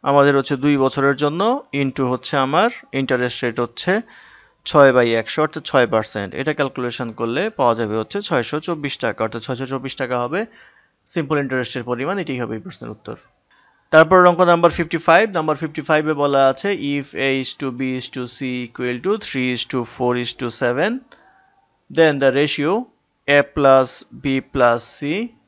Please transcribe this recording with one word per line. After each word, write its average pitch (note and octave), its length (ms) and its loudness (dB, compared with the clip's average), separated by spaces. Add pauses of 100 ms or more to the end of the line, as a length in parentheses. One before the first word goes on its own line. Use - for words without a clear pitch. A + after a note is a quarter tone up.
আমাদের C#3 360 4
হচ্ছে C#3 180 0
দুই C#3+ 220 2
বছরের C3+ 380 2
জন্য, F3 480 -2 (100)
into C3+ 320 -2
হচ্ছে B2+ 320 -2
আমার D3 320 2 (240)
ইন্টারেস্ট B2+ 500 -2
রেট A#2+ 160 -4
হচ্ছে F3+ 420 -2 (640)
ছয় C#3 280 6
বাই A#2+ 180 4
একশো, A2+ 300 -2
অর্থাৎ D#3 220 -4
ছয় B2+ 240 2
পার্সেন্ট। G2+ 480 -2
এটা C#3+ 180 -4
ক্যালকুলেশন B2+ 580 -4
করলে A#2+ 380 -4
পাওয়া B2 260 2
যাবে A2 220 -2
হচ্ছে D3 240 -6
ছয়শো D3 380 -2
চব্বিশ D3+ 380 -6
টাকা, A2 260 -4
অর্থাৎ A2+ 180 -6
ছয়শো B2+ 260 -8
চব্বিশ C3 280 -8
টাকা B2 240 -4
হবে D3 260 -4 (600)
সিম্পল D3+ 300 -4
ইন্টারেস্টের C3 460 -4
পরিমাণ। B2+ 340 -4
এটাই C#3 220 -6
হবে A#2 160 -6
এই A2 60 -10
প্রশ্নের A#2+ 300 -14
উত্তর। A2 240 -14 (760)
তারপর E3+ 360 8
অঙ্ক E3+ 140 4
নাম্বার E3+ 300 4
ফিফটি E3 260 -4
ফাইভ, F#3+ 340 4
নাম্বার D#3 240 -2
ফিফটি D3+ 260 -8
ফাইভ D3+ 260 0
এ D#3 60 0
বলা C#3+ 340 2
আছে, C3+ 220 0
"If C#3+ 480 -6
A C3+ 260 -2
is - 180 -10
to B2+ 180 -8
B - 20 -4
is C3 320 -6
to B2+ 120 -8
C B2+ 200 -10
equal B2 580 -6
to G3+ 140 -2
three B2+ 380 -4
is - 160 -8
to B2+ 100 -2
four B2 440 -2
is - 140 -10
to B2 200 -6
seven, D3+ 400 -2 (920)
then D#3 260 4
the C3+ 160 4
ratio D3+ 460 0 (480)
A C#3+ 140 6 (140)
plus C3+ 460 4 (180)
B C3+ 200 -2 (120)
plus A#2+ 260 4
C E3+ 480 -6 (200)